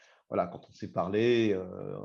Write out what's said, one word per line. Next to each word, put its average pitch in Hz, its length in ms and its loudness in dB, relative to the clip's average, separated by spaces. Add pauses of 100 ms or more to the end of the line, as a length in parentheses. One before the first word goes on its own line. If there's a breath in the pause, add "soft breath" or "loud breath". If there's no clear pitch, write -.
(280 loud breath)
voilà, 95 180 0
quand - 200 -14
on - 60 -20
s'est 98 180 -12
parlé, 107 640 2
euh, 92 520 -6